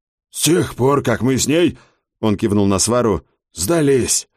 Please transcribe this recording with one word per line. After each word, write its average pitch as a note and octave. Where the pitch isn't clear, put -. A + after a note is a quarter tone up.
«С -
тех D#3
пор, C3+
как A2
мы B2+
с G2
ней», D3+
он G#2+
кивнул G2+
на G2
Свару, A2+
«сдались. C3+